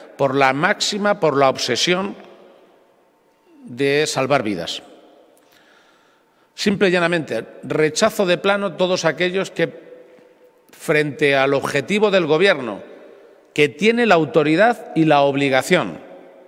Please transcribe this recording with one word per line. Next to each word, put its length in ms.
por 180
la 180
máxima, 640
por 180
la 120
obsesión 640
de 420
salvar 380
vidas. 400
Simple 360
y 20
llanamente, 540
rechazo 600
de 120
plano 360
todos 320
aquellos 440
que, 220
frente 640
al 180
objetivo 580
del 160
Gobierno, 560
que 140
tiene 360
la 100
autoridad 800
y 120
la 160
obligación 800